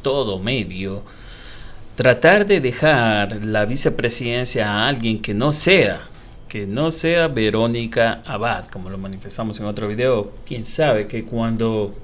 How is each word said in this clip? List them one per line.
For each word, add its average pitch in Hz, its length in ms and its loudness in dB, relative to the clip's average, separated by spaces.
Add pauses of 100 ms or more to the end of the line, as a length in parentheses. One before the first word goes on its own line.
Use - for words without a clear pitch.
todo 131 380 0
medio 95 640 -4 (920)
tratar 160 500 6
de 196 160 4
dejar 110 800 2
la 107 220 2
vicepresidencia 120 1040 0
a 110 160 2
alguien 113 320 0
que 107 140 -4
no 127 180 2
sea, 147 560 4 (400)
que 104 180 -8
no 131 240 0
sea 165 380 2
Verónica 117 960 2
Abad, 117 440 -4
como 92 200 -12
lo 95 80 -8
manifestamos 98 640 -8
en 107 60 -6
otro 107 200 -4
video. 107 460 0 (140)
Quién 117 180 -8
sabe 117 420 2
que 113 200 -8
cuando 113 760 -2